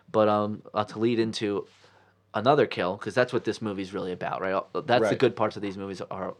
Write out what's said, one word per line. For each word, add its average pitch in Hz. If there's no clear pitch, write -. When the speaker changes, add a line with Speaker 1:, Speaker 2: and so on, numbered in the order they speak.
Speaker 1:
But, 107
um, 104
uh, 107
to -
lead 113
into 107
another 110
kill, 92
'cause 104
that's 123
what 117
this 107
movie's 98
really 95
about, -
right? 95
All, -
that's 101
the 107
Speaker 2:
Right. 92
Speaker 1:
good 117
parts 107
of 101
these 98
movies 98
are 92